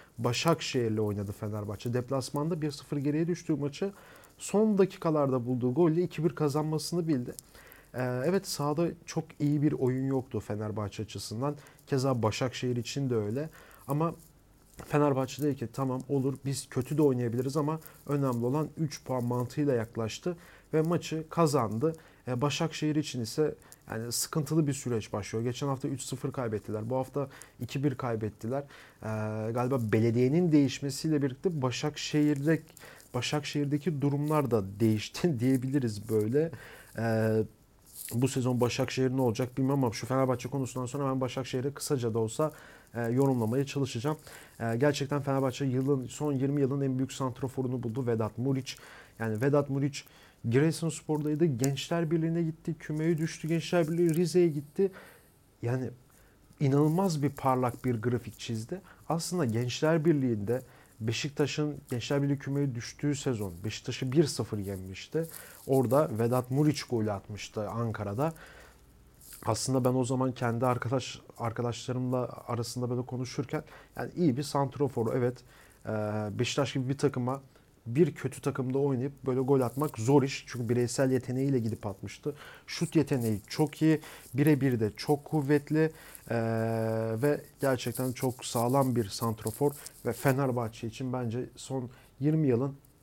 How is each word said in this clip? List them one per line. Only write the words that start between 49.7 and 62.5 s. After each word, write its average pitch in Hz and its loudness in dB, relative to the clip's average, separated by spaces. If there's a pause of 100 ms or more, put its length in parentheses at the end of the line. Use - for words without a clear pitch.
Muriç 139 -2 (460)
Giresunspor'daydı, 151 2
Gençler 139 0
Birliği'ne 165 2
gitti, 160 -4
kümeye 156 0
düştü 160 -4
Gençler 165 2
Birliği, 170 2
Rize'ye 175 4
gitti. 160 0 (720)
Yani 123 -2 (680)
inanılmaz 156 4
bir 143 2
parlak 127 0
bir 123 0
grafik 117 -2
çizdi. 117 -8 (280)
Aslında 165 -2
Gençler 123 2
Birliği'nde 127 2 (380)
Beşiktaş'ın 143 -2 (140)
Gençler 139 0
Birliği 139 2
kümeye 139 -2